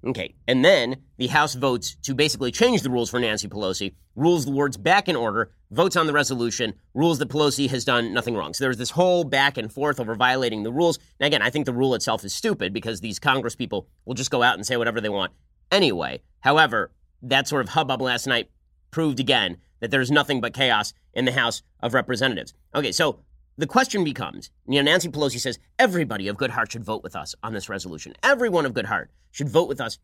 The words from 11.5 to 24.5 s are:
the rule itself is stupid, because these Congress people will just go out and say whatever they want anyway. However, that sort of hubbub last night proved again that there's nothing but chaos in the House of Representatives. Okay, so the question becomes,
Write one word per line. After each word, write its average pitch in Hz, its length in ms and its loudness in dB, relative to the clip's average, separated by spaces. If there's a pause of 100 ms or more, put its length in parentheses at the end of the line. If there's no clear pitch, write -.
the 131 80 -2
rule 127 220 2
itself 110 280 -2
is 101 120 -8
stupid, 104 400 -2
because 110 260 -6
these 101 180 -8
Congress 131 380 0
people 123 320 -6 (160)
will 117 80 -10
just 127 180 -6
go 123 120 2
out 120 140 4
and 95 100 -10
say 127 100 -2
whatever 110 240 -2
they 104 80 -4
want 98 240 -4 (400)
anyway. 90 480 0 (200)
However, 131 520 4 (300)
that 135 260 0
sort 139 140 0
of 104 80 -4
hubbub 131 320 0
last 123 240 -2
night 123 240 0 (400)
proved 151 300 0
again 110 360 2 (240)
that 113 100 -6
there's 131 200 2
nothing 143 280 2
but 117 140 -4
chaos 120 400 0 (220)
in 127 100 0
the 123 80 2
House 120 300 0 (180)
of 117 140 -4
Representatives. 120 580 -2 (220)
Okay, 131 180 -2
so - 280 0 (360)
the 151 100 -2
question 233 380 2
becomes, 123 460 -8 (160)